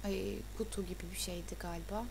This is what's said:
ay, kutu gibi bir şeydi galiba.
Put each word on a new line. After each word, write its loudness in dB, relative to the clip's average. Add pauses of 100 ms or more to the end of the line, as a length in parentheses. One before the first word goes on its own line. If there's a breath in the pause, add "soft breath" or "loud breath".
ay, 4 (240)
kutu 2
gibi -2 (100)
bir -2
şeydi -2
galiba. 0